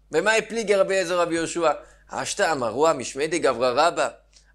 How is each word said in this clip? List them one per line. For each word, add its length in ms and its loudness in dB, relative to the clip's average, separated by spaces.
במה 220 2
הפליגי 420 0
רבי 200 2
אליעזר 240 0
ורבי 160 0
יהושע. 380 0
אשתא 440 -2
אמרוה 400 2
משמי 340 -4
דגברא 600 2
רבא. 220 0